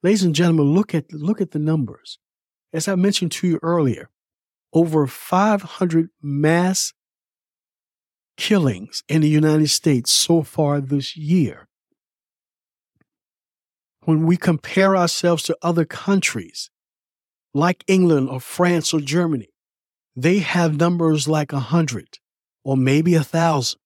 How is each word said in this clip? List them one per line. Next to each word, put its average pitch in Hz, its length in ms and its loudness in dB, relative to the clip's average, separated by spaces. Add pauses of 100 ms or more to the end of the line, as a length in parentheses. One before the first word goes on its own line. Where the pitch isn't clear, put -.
Ladies 190 220 2
and 165 120 0
gentlemen, 160 380 2
look 196 220 0
at, - 160 -4
look 165 300 -4
at 180 100 -4
the 151 80 -6
numbers. 151 580 -4 (540)
As 160 160 -6
I 202 80 -2
mentioned 180 380 0
to - 140 -4
you 165 140 0
earlier, 165 480 -2 (640)
over 160 340 2
five 196 560 0
hundred 165 480 -2 (120)
mass 160 720 0 (1400)
killings 131 720 -2
in 156 120 2
the 151 80 4
United 151 400 4
States 135 420 0
so 170 320 2
far 143 360 -2
this 139 380 -4
year. 156 500 0 (2500)
When 160 200 2
we 175 100 4
compare 190 640 0
ourselves 170 460 0
to - 180 -4
other 170 240 0
countries, - 840 -4 (840)
like 170 340 0
England 170 400 4
or 131 140 -8
France 175 520 0
or 160 60 0
Germany, 147 480 -2 (680)
they 165 260 2
have 165 380 0
numbers 160 480 0
like 151 280 -2
a 143 60 -2
hundred 139 580 -2 (480)
or 135 100 -2
maybe 143 400 2
a 160 80 2
thousand. 160 640 -2